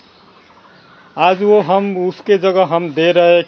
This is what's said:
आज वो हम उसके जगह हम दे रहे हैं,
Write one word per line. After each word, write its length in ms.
आज 240
वो 180
हम 480
उसके 300
जगह 260
हम 260
दे 220
रहे 220
हैं, 140